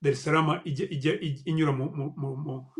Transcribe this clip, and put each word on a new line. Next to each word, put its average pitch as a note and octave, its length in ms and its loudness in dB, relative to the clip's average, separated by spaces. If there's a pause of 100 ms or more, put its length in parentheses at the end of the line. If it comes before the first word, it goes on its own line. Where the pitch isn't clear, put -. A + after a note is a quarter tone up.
Dar C#3+ 120 4
es - 100 -6
Salaam D#3+ 420 4
ijya, E3 240 -2
ijya, D#3 320 0
ijya, C#3+ 240 -4
inyura D#3 260 4
mu, C3 200 0
mu, C#3+ 260 -6
mu, C3+ 180 -4
mu, C3 300 -6 (140)